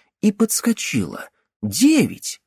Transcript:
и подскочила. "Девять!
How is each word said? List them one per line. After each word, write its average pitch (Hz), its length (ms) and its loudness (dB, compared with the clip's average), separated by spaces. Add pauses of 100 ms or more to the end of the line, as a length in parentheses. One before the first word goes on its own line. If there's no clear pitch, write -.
(220)
и 208 100 2
подскочила. - 960 -4 (320)
"Девять! 208 840 0